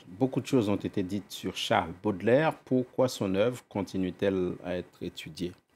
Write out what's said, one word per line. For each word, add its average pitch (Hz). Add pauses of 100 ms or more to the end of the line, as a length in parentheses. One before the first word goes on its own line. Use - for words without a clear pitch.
beaucoup 120
de -
choses 113
ont 101
été 98
dites 92
sur -
Charles 95 (140)
Baudelaire. 113 (120)
Pourquoi 127
son 101
œuvre 117
continue-t-elle 92 (120)
à 90
être -
étudiée ? 87 (220)